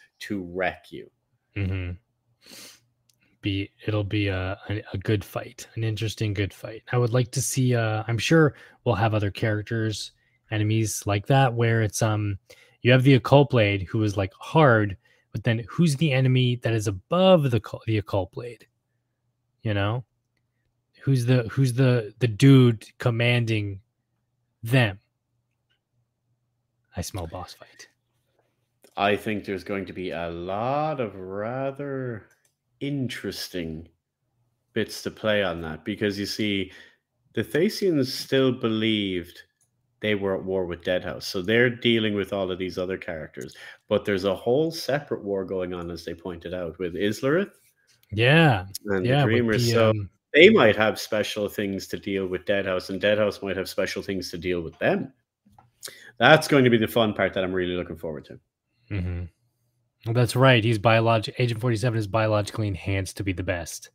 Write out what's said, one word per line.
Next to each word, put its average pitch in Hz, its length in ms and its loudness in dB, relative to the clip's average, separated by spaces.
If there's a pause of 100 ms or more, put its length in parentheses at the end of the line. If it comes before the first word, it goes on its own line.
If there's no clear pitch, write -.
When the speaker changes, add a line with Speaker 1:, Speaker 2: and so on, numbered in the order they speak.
(220)
Speaker 1:
to 101 220 -8
wreck 87 480 -6
you. 62 180 -16 (460)
Speaker 2:
Mm-hmm. 92 360 -4 (1500)
Be, 98 300 -4 (140)
it'll 104 180 -2
be 101 240 -2
a, 95 300 -4 (120)
a, 104 140 -6 (100)
a 104 40 -8
good 101 260 -2
fight, - 520 -12
an 113 80 -6
interesting 107 500 -4
good 95 200 -2
fight. 107 380 -16
I 123 60 0
would 123 160 0
like 127 180 0
to 131 100 -4
see, 123 340 0
uh, 110 320 0
I'm 117 100 -2
sure 160 380 4 (280)
we'll 120 120 2
have 113 180 2
other 104 180 0
characters, 110 800 -4 (400)
enemies 110 540 0
like 101 220 -2
that, 135 260 4
where 117 280 2
it's, 107 200 -2
um, 104 360 0 (440)
you 120 100 4
have 127 120 6
the 135 120 8
Occult 139 340 6
Blade, 101 340 2
who 110 200 -4
is, 104 140 -2
like, 98 220 -2
hard, 110 580 4 (340)
but 110 120 -10
then 113 260 -2
who's 165 280 0
the 160 160 0
enemy 127 440 2
that 117 160 -2
is 110 140 -2
above 165 640 4
the 117 80 2
cul-, - 280 -8
the 110 100 0
Occult 98 360 -2
Blade? 120 340 -14 (960)
You 110 100 -2
know? 104 300 -2 (1000)
Who's 131 240 2
the, 123 180 4
who's 127 300 0
the, 123 460 2
the 123 80 2
dude 123 580 6 (140)
commanding 113 800 0 (800)
them? 113 360 2 (2000)
I 92 40 -4
smell 87 260 -10
boss 87 260 -14
fight. - 340 -20 (1080)
Speaker 1:
I 101 180 2
think 101 300 -6
there's 95 180 -6
going 98 220 -6
to 90 80 -14
be 90 160 -8
a 82 200 -6
lot 120 720 -6
of 104 160 -8
rather 127 1080 -8 (540)
interesting 92 1080 -8 (840)
bits - 300 -6
to 98 80 -6
play 104 320 -2
on 85 180 -4
that, 80 240 -10
because, 101 320 -4
you 101 80 -4
see, 98 460 -4 (640)
the 113 100 -2
Thasians 165 640 0
still 135 440 0
believed 110 880 -2 (600)
they 107 160 -2
were 98 200 -2
at - 80 -6
war 95 220 -4
with 85 180 -8
Deadhouse, 87 440 -4
so 95 160 -6
they're 117 260 2
dealing 113 460 0
with 98 180 -4
all 98 180 -2
of 90 60 -6
these 90 220 -6
other 92 180 -4
characters. 76 580 -12 (320)
But 104 180 0
there's 95 200 -2
a 95 100 0
whole 147 360 0
separate 143 520 -6
war 98 220 -4
going 92 300 -6
on, 87 160 -8
as 82 140 -12
they 82 100 -10
pointed 87 400 -12
out, 87 240 -8
with 87 160 -4
Islarith 135 560 0 (600)
Speaker 2:
Yeah. 123 540 4 (200)
Speaker 1:
and 98 200 0
the 117 40 2
Speaker 2:
Yeah, 143 140 4
with 110 100 4
Speaker 1:
Dreamers. 117 320 2
Speaker 2:
the, 120 80 2
Speaker 1:
So 113 180 4
Speaker 2:
um, 104 180 -6 (240)
Speaker 1:
they 170 160 10
might 131 260 8
have 104 240 2
special 107 500 -4
things 98 400 -6
to 98 100 -8
deal 95 260 -4
with 90 200 -6
Deadhouse, 95 440 -2
and 98 100 -6
Deadhouse 104 440 0
might 98 140 -4
have 92 120 -6
special 95 320 -4
things 95 300 -6
to 90 80 -10
deal 87 220 -2
with 80 180 -12
them. 151 340 -2 (1080)
That's 147 280 6
going 139 160 4
to 127 80 6
be 117 60 6
the 107 100 0
fun 110 260 2
part 95 200 0
that 95 100 -2
I'm 92 100 -4
really 90 220 -2
looking 85 220 -8
forward 76 280 -12
to. 64 140 -20 (520)
Speaker 2:
Mm-hmm. 90 320 -6 (840)
Well, 113 80 -4
that's 120 220 0
right. 123 280 6
He's 113 160 0
biolog-, 113 580 2
Agent 117 220 -2
forty-seven 113 400 -2
is 107 80 -4
biologically 107 600 -2
enhanced 98 500 -6
to 104 60 -8
be 95 100 -4
the 90 100 -6
best. 87 520 -8